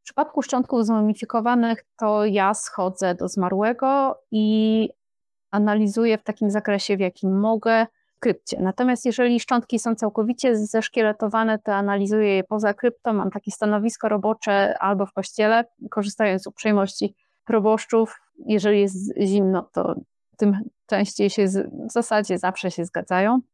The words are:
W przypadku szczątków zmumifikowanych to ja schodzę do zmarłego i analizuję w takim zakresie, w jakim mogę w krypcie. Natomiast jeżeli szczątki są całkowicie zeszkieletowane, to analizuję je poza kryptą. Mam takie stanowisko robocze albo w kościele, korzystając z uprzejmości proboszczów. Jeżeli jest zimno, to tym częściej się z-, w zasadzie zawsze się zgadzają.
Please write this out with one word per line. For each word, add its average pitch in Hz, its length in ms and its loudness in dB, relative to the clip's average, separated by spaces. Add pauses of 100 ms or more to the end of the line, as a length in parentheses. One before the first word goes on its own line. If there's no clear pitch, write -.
W - 40 -20
przypadku - 380 -4
szczątków 247 440 0
zmumifikowanych 226 960 0 (120)
to 214 280 0
ja 202 300 2
schodzę 185 600 -4
do 180 140 -6
zmarłego 233 920 0 (120)
i 220 580 2 (640)
analizuję 214 680 2
w - 40 -10
takim 208 280 -2
zakresie, 208 460 -2
w 185 40 -4
jakim 190 400 0
mogę 226 460 2 (300)
w - 40 -18
krypcie. - 400 -4
Natomiast 247 460 0
jeżeli 240 340 2
szczątki 240 380 -2
są 226 160 -2
całkowicie 226 640 0
zeszkieletowane, 220 1000 0
to 214 160 -4
analizuję 202 640 2
je 185 80 0
poza 208 300 -2
kryptą. 240 380 -2
Mam 196 180 0
takie 208 200 -10
stanowisko 214 580 -2
robocze 208 720 0
albo 196 280 0
w - 60 -18
kościele, 220 520 0 (260)
korzystając 202 520 -2
z - 40 -14
uprzejmości 202 680 -2 (300)
proboszczów. 220 760 0 (260)
Jeżeli 208 340 4
jest 196 160 0 (240)
zimno, 190 520 2
to - 220 -2 (420)
tym 202 220 2 (280)
częściej 202 440 0
się 196 180 0
z-, 196 220 -2 (180)
w - 40 -12
zasadzie 214 460 0
zawsze 180 320 -4
się 170 140 -6
zgadzają. 190 560 0 (140)